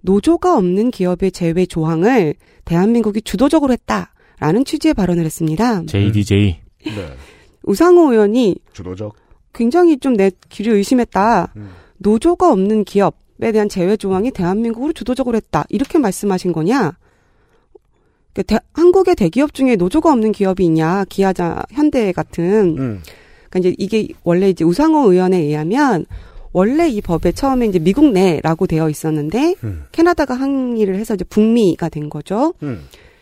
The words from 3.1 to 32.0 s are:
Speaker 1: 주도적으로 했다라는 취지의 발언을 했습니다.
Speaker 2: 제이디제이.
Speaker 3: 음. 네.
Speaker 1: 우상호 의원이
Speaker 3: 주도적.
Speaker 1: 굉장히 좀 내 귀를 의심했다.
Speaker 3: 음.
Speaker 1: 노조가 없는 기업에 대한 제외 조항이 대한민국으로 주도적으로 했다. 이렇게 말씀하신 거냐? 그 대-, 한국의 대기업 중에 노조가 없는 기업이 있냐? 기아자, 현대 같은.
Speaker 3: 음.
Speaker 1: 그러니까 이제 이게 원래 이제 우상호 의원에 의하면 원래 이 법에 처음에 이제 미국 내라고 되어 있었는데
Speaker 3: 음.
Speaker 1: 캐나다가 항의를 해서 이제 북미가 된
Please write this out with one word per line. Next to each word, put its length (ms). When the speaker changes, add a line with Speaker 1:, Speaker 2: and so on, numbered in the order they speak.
Speaker 1:
주도적으로 500
했다라는 880
취지의 300
발언을 320
했습니다. 640
Speaker 2:
제이디제이. 720
Speaker 3:
음. 100
네. 120
Speaker 1:
우상호 500
의원이 440
Speaker 3:
주도적. 420
Speaker 1:
굉장히 440
좀 180
내 140
귀를 260
의심했다. 840
Speaker 3:
음. 140
Speaker 1:
노조가 540
없는 320
기업에 680
대한 180
제외 280
조항이 340
대한민국으로 600
주도적으로 420
했다. 340
이렇게 280
말씀하신 560
거냐? 400
그 100
대-, 160
한국의 440
대기업 380
중에 220
노조가 380
없는 180
기업이 320
있냐? 460
기아자, 640
현대 420
같은. 640
Speaker 3:
음. 240
Speaker 1:
그러니까 100
이제 180
이게 300
원래 260
이제 140
우상호 480
의원에 260
의하면 680
원래 340
이 140
법에 320
처음에 320
이제 120
미국 360
내라고 540
되어 220
있었는데 680
Speaker 3:
음. 260
Speaker 1:
캐나다가 420
항의를 640
해서 200
이제 100
북미가 640
된 200